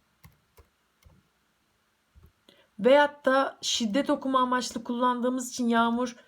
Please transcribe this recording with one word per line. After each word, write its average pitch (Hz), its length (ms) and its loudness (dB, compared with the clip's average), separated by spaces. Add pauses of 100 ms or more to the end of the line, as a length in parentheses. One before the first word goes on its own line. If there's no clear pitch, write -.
(2750)
Veyahut 285 480 4
da 269 360 0
şiddet 247 480 -2
okuma 269 300 -2
amaçlı 247 440 -2
kullandığımız 247 680 -2
için 240 180 -4
yağmur 233 480 0 (120)